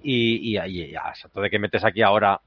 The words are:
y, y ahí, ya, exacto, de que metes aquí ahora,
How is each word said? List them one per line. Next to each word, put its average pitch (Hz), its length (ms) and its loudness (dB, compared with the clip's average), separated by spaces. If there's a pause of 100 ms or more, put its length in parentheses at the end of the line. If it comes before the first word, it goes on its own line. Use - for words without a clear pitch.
y, 117 480 0
y 101 60 -2
ahí, 87 340 -6
ya, 78 180 -10
exacto, - 320 -12
de 101 80 0
que 104 80 -2
metes 104 260 -2
aquí 110 200 2
ahora, 101 440 4